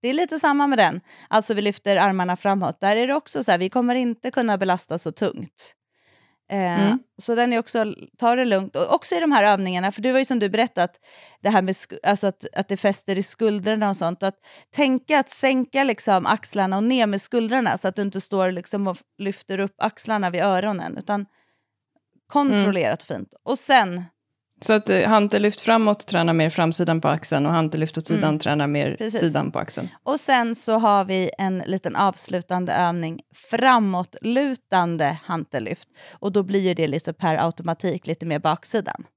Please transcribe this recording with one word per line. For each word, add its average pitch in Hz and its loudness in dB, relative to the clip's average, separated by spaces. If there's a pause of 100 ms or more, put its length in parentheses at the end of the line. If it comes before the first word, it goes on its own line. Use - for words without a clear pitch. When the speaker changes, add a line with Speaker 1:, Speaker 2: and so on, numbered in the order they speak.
Speaker 1:
Det 233 -4
är 262 -2
lite 320 -2
samma 285 2
med 269 2
den. 175 2 (280)
Alltså 220 2
vi 208 -2
lyfter 202 0
armarna 180 2
framåt. 196 -2
Där 202 2
är 240 0
det 277 0
också 294 -6
så 220 2
här, 175 4
vi 185 0
kommer 247 0
inte 247 -2
kunna 226 0
belasta 185 0
så 165 -6
tungt. - -6 (760)
Eh, 185 0
Speaker 2:
Mm. 240 2 (220)
Speaker 1:
så 233 -2
den 240 2
är 233 2
också, 226 -2 (320)
ta 240 2
det 254 2
lugnt. 190 0
Och 160 0
också 339 0
i 339 0
de 320 2
här 208 6
övningarna, 190 0
för 208 -12
det 254 0
var 262 4
ju 269 0
som 254 0
du 202 0
berättat, 190 0 (500)
det 202 0
här 214 4
med 190 -2
sku-, - -10
alltså 202 2
att, - -6 (100)
att 196 -4
det 196 -4
fäster 196 -2
i 196 -2
skuldrorna 208 0
och 185 -2
sånt. 175 -4
Att 196 -2 (400)
tänka 277 2
att 269 -2
sänka 269 0
liksom 208 0
axlarna 196 -2
och 208 0
ner 240 2
med 196 -2
skuldrorna 233 0
så - -4
att 190 -4
du 208 -4
inte 196 -4
står 185 0
liksom 196 -4
och 180 -4
f-, - -20 (140)
lyfter 196 -8
upp 196 -4
axlarna 214 -4
vid 175 -4
öronen, 185 -2
utan 202 -6 (1000)
kontrollerat 202 0
Speaker 2:
Mm. 107 -8
Speaker 1:
fint. - -16 (100)
Och 262 -2
sen 190 2 (600)
Speaker 2:
Så 226 4
att, 214 2
eh, 190 4
hantellyft 208 2
framåt, 220 2
träna 170 2
mer 160 4
framsidan 165 0
på 151 0
axeln, 143 0
och 156 0
hantellyft 156 0
åt 160 -8
sidan, 160 0
Speaker 1:
Mm. 151 2
Speaker 2:
träna 147 0
mer 143 -2
Speaker 1:
Precis. 220 -4
Speaker 2:
sidan 147 0
på - -4
axeln. - -8 (160)
Speaker 1:
Och 285 -2
sen 233 0
så - -4
har 202 4
vi 185 -2
en 185 -2
liten 185 -4
avslutande 180 -2
övning, 170 -2 (280)
framåtlutande 196 0
hantellyft. 151 -6 (240)
Och - -6
då 196 2
blir 196 0
ju 180 2
det 165 0
lite 156 -4
per 160 0
automatik, 170 -4
lite 160 -6
mer 156 -2
baksidan. - -4 (140)